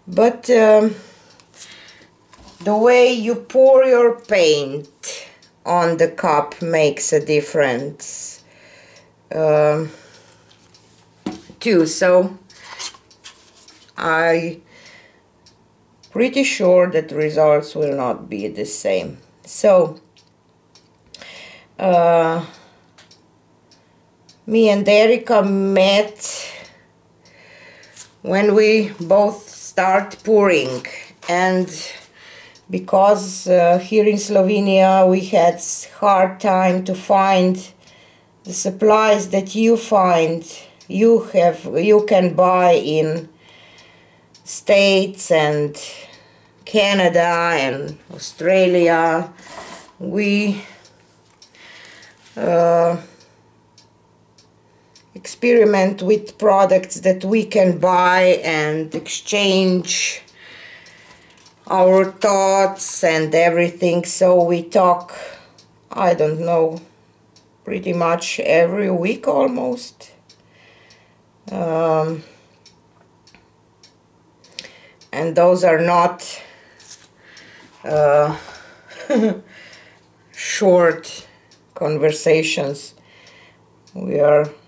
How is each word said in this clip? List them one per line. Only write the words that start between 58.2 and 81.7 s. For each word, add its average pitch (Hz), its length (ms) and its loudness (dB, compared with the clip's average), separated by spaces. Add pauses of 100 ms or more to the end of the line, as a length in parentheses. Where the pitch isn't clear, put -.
and 156 520 -4
exchange 190 1300 -4 (1400)
our 185 400 4
thoughts 196 1000 -2
and 160 300 0
everything. 170 720 0
So 180 380 2
we 170 200 -2
talk, 180 520 0 (760)
I 175 240 0
don't 156 260 -2
know, 165 400 -2 (840)
pretty 185 280 -8
much 170 480 -4
every 175 500 0
week 185 380 -4
almost. 254 840 -4 (1400)
Um, 160 720 -4 (3000)
and 156 220 -4
those 180 300 4
are 160 160 4
not, 175 640 -2 (1400)
uh, 151 520 2 (720)
<laughs> 220 320 0 (920)
short 175 920 0 (480)